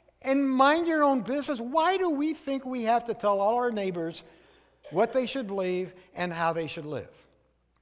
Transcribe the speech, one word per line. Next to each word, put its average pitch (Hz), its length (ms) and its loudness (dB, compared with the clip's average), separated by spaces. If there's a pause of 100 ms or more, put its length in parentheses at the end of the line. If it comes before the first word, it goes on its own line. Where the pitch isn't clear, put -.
(200)
and 269 300 2
mind 285 360 4
your 320 160 2
own 277 200 4
business." 269 360 -4
Why 311 380 2
do 370 140 0
we 294 240 0
think 269 320 -6
we 254 160 -4
have 233 240 2
to 226 80 -4
tell 202 260 0
all 208 140 2
our 247 160 0
neighbors 180 520 -4 (680)
what 220 240 2
they 262 100 2
should 247 220 -6
believe 185 480 -4 (200)
and 175 180 -4
how 165 200 0
they 160 140 -2
should 151 180 -10
live? 139 260 -8 (720)